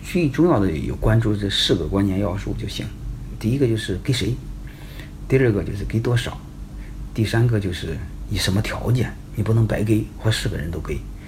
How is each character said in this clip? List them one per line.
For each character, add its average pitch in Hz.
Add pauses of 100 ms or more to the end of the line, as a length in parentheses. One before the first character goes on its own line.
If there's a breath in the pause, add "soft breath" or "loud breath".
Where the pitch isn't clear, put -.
最 170
重 156
要 135
的 92
有 64
关 110
注 107
这 101
四 -
个 80
关 98
键 95
要 101
素 -
就 110
行。 - (520)
第 110
一 131
个 139
就 113
是 98
给 -
谁， 110 (960 loud breath)
第 131
二 127
个 98
就 87
是 101
给 110
多 120
少， - (760 loud breath)
第 110
三 113
个 117
就 95
是 80 (320)
以 101
什 95
么 101
条 -
件， 120 (220)
你 110
不 104
能 113
白 -
给 110 (120)
或 113
是 -
个 92
人 78
都 85
给， - (300 loud breath)